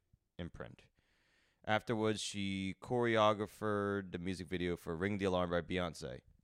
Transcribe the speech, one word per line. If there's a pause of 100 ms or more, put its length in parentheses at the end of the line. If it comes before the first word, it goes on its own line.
(380)
imprint. (840)
Afterwards,
she
choreographed
the
music
video
for
Ring
the
Alarm
by
Beyonce. (240)